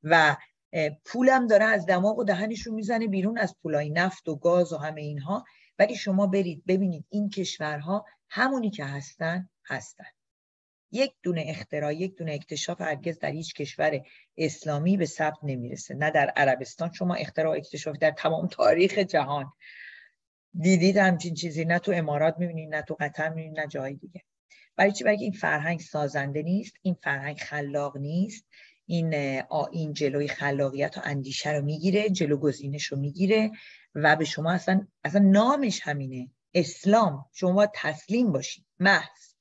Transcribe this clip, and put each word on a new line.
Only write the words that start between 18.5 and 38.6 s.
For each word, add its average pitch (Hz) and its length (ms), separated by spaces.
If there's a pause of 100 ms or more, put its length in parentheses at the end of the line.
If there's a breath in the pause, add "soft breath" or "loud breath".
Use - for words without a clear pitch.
جهان 143 540 (1080 loud breath)
دیدید 185 380
همچین 175 360
چیزی؟ 160 320
نه 170 140
تو 170 120
امارات 160 460
می‌بینید، 160 380
نه 151 60
تو 151 180
قطر 156 300
می‌بینید، 160 300
نه 151 80
جای 139 260
دیگه. - 280 (540 soft breath)
برای 202 160
چی؟ 202 120
برای 208 140
که 214 60
این 208 100
فرهنگ 160 460
سازنده 147 640
نیست، 185 380
این 185 120
فرهنگ 143 460
خلاق 143 580
نیست. 170 480 (400 soft breath)
این، 170 280
اه، 139 360
آ-، 151 220
این 156 220
جلوی 143 340
خلاقیت 139 680
و - 60
اندیشه 143 480
رو 143 140
می‌گیره، 185 440
جلو 151 280
گزینش 143 480
رو 139 140
می‌گیره 196 520 (440 loud breath)
و 151 200
به 160 100
شما 156 260
اصلاً، 190 360 (160)
اصلاً 170 180
نامش 220 640
همینه، 131 460 (240)
اسلام. 180 800
شما 185 200
باید 208 200
تسلیم 190 580
باشید، - 340 (140)